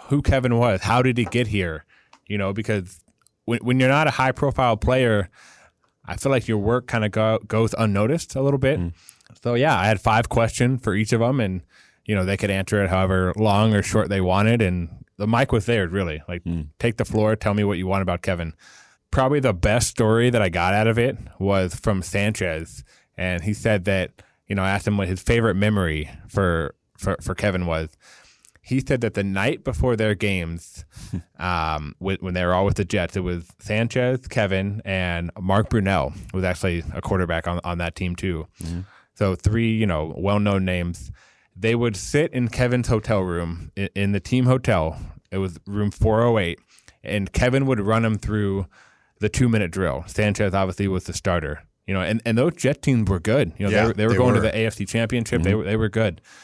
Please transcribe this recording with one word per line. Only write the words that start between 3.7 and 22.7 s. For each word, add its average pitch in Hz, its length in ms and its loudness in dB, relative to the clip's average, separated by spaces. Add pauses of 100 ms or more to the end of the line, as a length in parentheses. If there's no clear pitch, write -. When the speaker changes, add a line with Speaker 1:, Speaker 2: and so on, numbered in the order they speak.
Speaker 1:
you're 127 100 4
not 151 180 4
a 143 40 2
high-profile 131 640 2
player, 117 520 2 (760)
I - 120 -8
feel 139 140 0
like 123 160 0
your 110 120 2
work 117 280 0
kinda 107 220 0
go, 110 380 2
goes 110 300 0
unnoticed 110 580 0
a 135 60 -2
little 139 180 2
bit. 131 200 2
Speaker 2:
Mm. 87 140 -4 (480)
Speaker 1:
So, 120 140 0
yeah, 131 220 4
I 92 100 2
had 107 120 4
five 113 300 2
questions 123 520 2
for 104 140 0
each 104 160 0
of 113 100 4
'em, 131 180 2
and, 92 220 -2 (440)
you 107 100 0
know, 95 80 2
they 95 140 0
could 98 140 0
answer 98 320 0
it 92 60 0
however 92 460 2
long 107 380 4
or 101 80 4
short 107 260 0
they 98 140 0
wanted, 104 400 2
and 90 420 -2 (140)
the 104 100 -4
mic 117 240 2
was 113 140 0
there, 110 220 2
really. 82 400 -4
Like, 87 160 -8
Speaker 2:
Mm. 82 240 -4 (120)
Speaker 1:
"Take 117 180 0
the 110 80 -2
floor, 107 300 0
tell 107 180 0
me 104 100 0
what 101 140 0
you 92 100 -4
want 98 160 0
about 90 180 -2
Kevin." 85 320 -4 (580)
Probably 135 280 2
the 127 140 2
best 107 360 0
story 117 400 2
that 120 120 2
I 95 80 2
got 90 240 0
out 107 140 2
of 113 100 2
it 123 200 0 (200)
was 95 380 0
from 98 260 -2
Sanchez, 92 840 -4 (340)